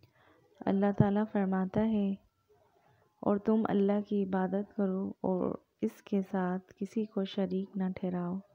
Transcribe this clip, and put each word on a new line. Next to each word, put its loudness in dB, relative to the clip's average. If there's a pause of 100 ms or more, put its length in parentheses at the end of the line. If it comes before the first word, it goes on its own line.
(680)
अल्लाह 2
ताला 2
फरमाता 0
है, 0 (1040)
"और 2
तुम 2
अल्लाह 4
की 0
इबादत -2
करो -2
और -2 (200)
इसके -2
साथ -2 (200)
किसी -4
को -4
शरीक -4 (100)
न -2
ठहराओ -4 (140)